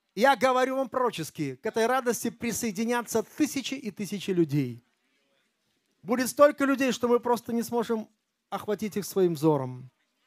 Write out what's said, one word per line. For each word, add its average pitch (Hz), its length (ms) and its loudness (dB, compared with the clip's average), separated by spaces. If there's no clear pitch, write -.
Я 262 200 6
говорю 254 400 2
вам 262 140 -2
пророчески, 160 680 -4
к - 100 -20
этой 220 220 0
радости 247 420 -2
присоединятся 226 960 -2
тысячи - 500 -4
и 269 160 -8
тысячи 202 420 -6
людей. 143 520 0
Будет 233 260 0
столько 285 360 6
людей, 269 260 2
что - 160 -2
мы 240 120 4
просто 240 320 -2
не 233 120 0
сможем 226 440 -2
охватить 202 480 -4
их 196 80 -4
своим 180 280 2
взором. 131 560 0